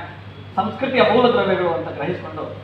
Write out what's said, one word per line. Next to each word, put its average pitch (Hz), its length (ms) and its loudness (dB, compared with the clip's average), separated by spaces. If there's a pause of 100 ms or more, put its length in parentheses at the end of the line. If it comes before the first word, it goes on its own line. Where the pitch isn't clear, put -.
(560)
ಸಂಸ್ಕೃತಿಯ 233 460 0
ಮೂಲ 233 300 6
ದ್ರವ್ಯಗಳು 180 420 2
ಅಂತ - 140 -4
ಗ್ರಹಿಸಿಕೊಂಡು - 760 -6